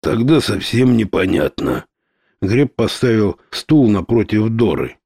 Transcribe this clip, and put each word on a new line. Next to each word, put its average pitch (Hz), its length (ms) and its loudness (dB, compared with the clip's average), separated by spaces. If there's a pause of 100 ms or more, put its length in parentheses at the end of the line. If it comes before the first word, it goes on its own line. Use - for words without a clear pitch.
"Тогда 131 400 0
совсем 120 560 0
непонятно". 90 880 -2 (560)
Греб 120 360 0
поставил 110 640 0 (100)
стул 147 380 2
напротив 107 640 0
Доры. 101 540 -2